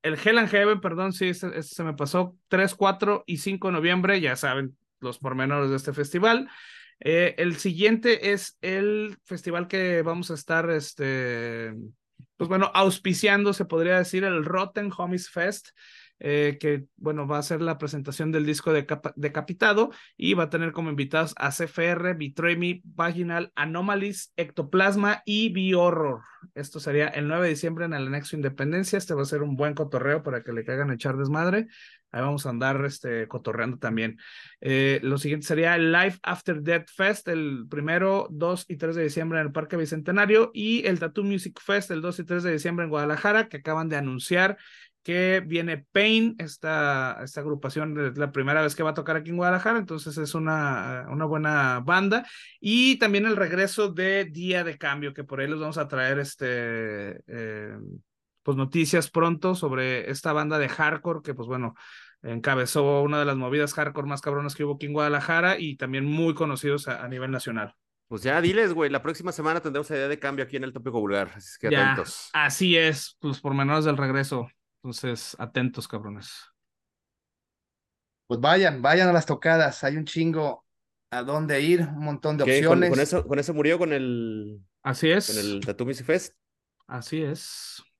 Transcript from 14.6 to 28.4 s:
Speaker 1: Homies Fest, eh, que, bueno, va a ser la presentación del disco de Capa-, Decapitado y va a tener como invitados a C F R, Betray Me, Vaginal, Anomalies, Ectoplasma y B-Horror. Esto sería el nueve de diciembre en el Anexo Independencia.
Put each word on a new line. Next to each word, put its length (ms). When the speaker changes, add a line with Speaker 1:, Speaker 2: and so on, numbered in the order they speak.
Speaker 1:
Homies 320
Fest, 400
eh, 380
que, 240
bueno, 300
va 100
a 60
ser 180
la 160
presentación 560
del 120
disco 280
de 120
Capa-, 300
Decapitado 760
y 160
va 100
a 60
tener 240
como 160
invitados 480
a 160
C 100
F 180
R, 320
Betray 440
Me, 260
Vaginal, 720
Anomalies, 800
Ectoplasma 880
y 280
B-Horror. 680
Esto 260
sería 260
el 220
nueve 160
de 60
diciembre 340
en 80
el 140
Anexo 280
Independencia. 600